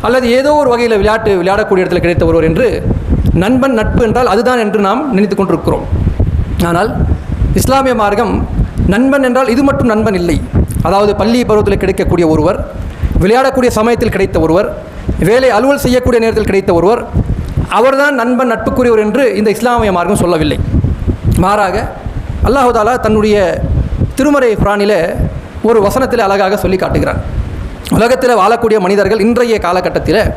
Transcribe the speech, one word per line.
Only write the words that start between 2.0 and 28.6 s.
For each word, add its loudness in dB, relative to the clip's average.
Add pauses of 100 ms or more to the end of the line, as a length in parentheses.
கிடைத்த 2
ஒருவர் 2
என்று 2 (760)
நண்பன், 2
நட்பு 0
என்றால் 0
அதுதான் 0
என்று 0
நாம் 0 (140)
நினைத்து 0
கொண்டிருக்கிறோம். -2 (840)
ஆனால் 0 (680)
இஸ்லாமிய 2
மார்க்கம் 0 (600)
நண்பன் 2
என்றால் 0
இது 2
மட்டும் 0
நண்பன் 0
இல்லை. 0 (500)
அதாவது 2 (100)
பள்ளி 2 (100)
பருவத்தில் 0
கிடைக்கக்கூடிய 0
ஒருவர், 0 (640)
விளையாடக்கூடிய 2
சமயத்தில் 0
கிடைத்த -2
ஒருவர், 2 (600)
வேலை 2
அலுவல் 0
செய்யக்கூடிய 2
நேரத்தில் 0
கிடைத்த 0
ஒருவர், 2 (760)
அவர்தான் 2
நண்பன், 0
நட்புக்குரியவர் 0
என்று 0 (160)
இந்த 2
இஸ்லாமிய 0
மார்க்கம் 0
சொல்லவில்லை. 0 (840)
மாறாக 0 (680)
அல்லாஹு 2
தாலா 2 (120)
தன்னுடைய 2 (800)
திருமறை 2 (100)
குர்ஆனிலே 0 (680)
ஒரு 4
வசனத்தில் 0
அழகாக 0
சொல்லி 0
காட்டுகிறார். -2 (760)
உலகத்தில் 2
வாழக்கூடிய 2